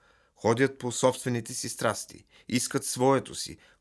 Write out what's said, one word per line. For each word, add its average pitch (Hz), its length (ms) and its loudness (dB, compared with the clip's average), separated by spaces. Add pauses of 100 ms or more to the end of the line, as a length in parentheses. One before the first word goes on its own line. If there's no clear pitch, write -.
(360)
Ходят 131 420 2
по 123 140 -8
собствените 123 600 0
си - 160 -8
страсти, - 560 -4 (220)
искат - 380 0
своето 131 500 2
си, - 220 -10 (240)